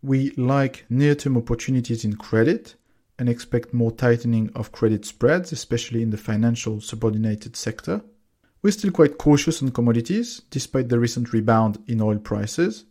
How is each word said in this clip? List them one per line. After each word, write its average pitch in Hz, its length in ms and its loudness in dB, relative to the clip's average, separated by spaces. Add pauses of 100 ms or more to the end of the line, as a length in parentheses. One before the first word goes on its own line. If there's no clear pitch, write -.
We 135 360 0
like 135 520 0
near-term 143 460 2
opportunities 120 720 -2
in 104 100 -2
credit 120 600 0 (440)
and 123 80 0
expect 120 460 -4
more 117 180 2
tightening 117 640 0
of - 160 -8
credit 110 320 0
spreads, 170 480 0
especially 117 500 -4
in 113 80 0
the 110 80 -4
financial 110 640 -2
subordinated 110 760 -4
sector. 180 440 -6 (600)
We're 208 100 2
still 202 200 -2
quite 151 260 4
cautious 147 440 2
on 131 100 -2
commodities, 120 800 0
despite 131 380 -4
the 120 100 2
recent 120 360 -2
rebound 110 520 2
in 117 140 -2
oil 107 180 2
prices. 107 720 -4